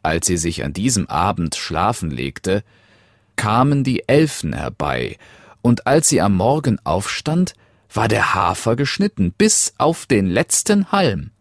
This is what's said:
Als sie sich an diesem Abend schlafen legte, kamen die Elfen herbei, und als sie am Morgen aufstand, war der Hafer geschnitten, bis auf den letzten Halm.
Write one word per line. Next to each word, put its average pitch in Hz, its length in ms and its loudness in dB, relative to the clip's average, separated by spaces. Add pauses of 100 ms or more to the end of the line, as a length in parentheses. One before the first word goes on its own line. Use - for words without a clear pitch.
Als 82 260 0
sie 90 100 0
sich 80 260 -4
an 71 100 -6
diesem 101 360 -2
Abend 85 460 -2
schlafen 87 540 -2
legte, 69 540 -4 (720)
kamen 131 480 2
die 127 240 -2
Elfen 143 460 2
herbei, 65 640 -6 (440)
und 120 240 2
als 147 220 2
sie 113 140 2
am 98 140 2
Morgen 127 500 0
aufstand, 151 680 -2 (400)
war 107 140 0
der 107 260 0
Hafer 95 440 0
geschnitten, 139 560 -2
bis - 440 2
auf 165 280 0
den 98 220 2
letzten 175 640 0
Halm. 123 500 0